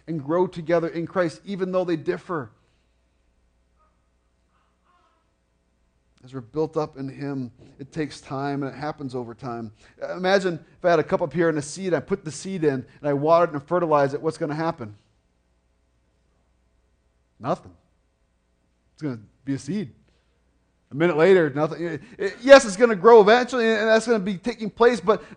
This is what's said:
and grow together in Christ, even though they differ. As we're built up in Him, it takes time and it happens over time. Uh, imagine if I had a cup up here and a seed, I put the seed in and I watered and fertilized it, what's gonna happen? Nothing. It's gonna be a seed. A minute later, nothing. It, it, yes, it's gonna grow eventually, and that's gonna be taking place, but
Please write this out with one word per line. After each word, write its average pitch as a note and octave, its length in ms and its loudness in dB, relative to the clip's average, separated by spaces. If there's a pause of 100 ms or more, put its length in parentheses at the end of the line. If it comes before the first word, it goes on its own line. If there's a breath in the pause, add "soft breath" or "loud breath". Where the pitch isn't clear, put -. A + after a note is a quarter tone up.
and D#3+ 160 -6
grow E3+ 260 0
together E3 420 -2
in D#3+ 180 -8
Christ, F3 380 -4
even F#3 260 -6
though F#3 140 -2
they F3 100 -2
differ. E3 560 -6 (3750)
As B2+ 80 -20
we're C3+ 80 -12
built D#3 340 -6
up D3+ 220 -6
in C3+ 100 -10
Him, C3+ 460 -10 (260 loud breath)
it C#3 140 -18
takes D3+ 260 -8
time C#3 440 -8
and C3+ 120 -10
it - 20 -18
happens C#3 380 -10
over A#2+ 180 -10
time. A#2 380 -12 (320 soft breath)
Uh, E3+ 140 -10
imagine F#3 380 0 (220 soft breath)
if - 60 -20
I F3+ 60 2
had E3+ 100 4
a D3 40 0
cup F3+ 180 -2
up E3 100 -6
here E3 160 0
and D#3 100 0
a C#3+ 40 -4
seed, F3+ 320 -6
I D3 80 0
put G3 240 -6
the D3+ 60 -10
seed F#3 340 -6
in C#3+ 80 2
and C3 120 -6 (160 soft breath)
I C#3+ 120 -2
watered D#3+ 400 2
and C#3+ 100 -8
fertilized D3+ 500 0
it, C#3+ 80 -8
what's D#3 160 -4
gonna D3+ 160 -6
happen? D#3 440 -8 (2500)
Nothing. A#2 340 -8 (1160)
It's - 120 -20
gonna B2+ 160 -6 (260)
be C#3 80 -6
a C3+ 60 -6
seed. F3 340 -8 (960)
A - 60 -16
minute D#3+ 220 2
later, E3+ 320 6
nothing. D3+ 340 -4
It, D#3+ 180 -8 (160 loud breath)
it, G3 240 -4
yes, C4 220 8
it's G3 140 -6
gonna A#3 180 4
grow A3 240 10
eventually, A#3 460 4
and A3 240 0
that's A3 180 2
gonna A#3 120 2
be F#3+ 180 -6
taking A3 320 -8
place, A#3 320 2
but G3 200 0 (160 loud breath)